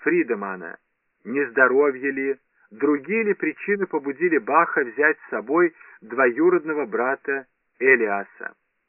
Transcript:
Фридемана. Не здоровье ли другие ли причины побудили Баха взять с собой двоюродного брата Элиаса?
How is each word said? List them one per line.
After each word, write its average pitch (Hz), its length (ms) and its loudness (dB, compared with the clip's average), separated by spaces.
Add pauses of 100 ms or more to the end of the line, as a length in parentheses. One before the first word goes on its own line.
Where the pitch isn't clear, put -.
Фридемана. 101 760 -2 (480)
Не 135 220 -2
здоровье 131 640 2
ли 135 280 -4 (320)
другие 143 520 -2
ли 208 100 0
причины 190 540 -4
побудили 143 500 -2
Баха 156 460 0
взять 143 360 0
с - 100 -20
собой 143 440 0 (280)
двоюродного 147 840 0
брата 131 600 -4 (320)
Элиаса? 113 760 2 (360)